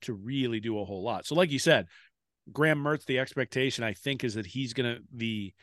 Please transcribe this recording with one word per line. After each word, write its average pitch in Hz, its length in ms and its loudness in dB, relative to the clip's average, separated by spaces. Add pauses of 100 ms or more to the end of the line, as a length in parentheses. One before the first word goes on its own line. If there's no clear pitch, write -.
to 123 120 -6
really 117 460 -2
do 107 200 -2
a 98 60 -4
whole 95 180 -6
lot. 110 220 -4
So - 80 -4
like 170 180 4
you 135 80 0
said, 123 280 6 (640)
Graham 147 300 4
Mertz, 147 240 0
the 127 140 0
expectation, 127 640 0
I 107 80 0
think, 139 320 -4
is 107 100 -2
that 110 100 -4
he's 123 280 -6
gonna, 120 260 -2 (140)
the, 110 500 -4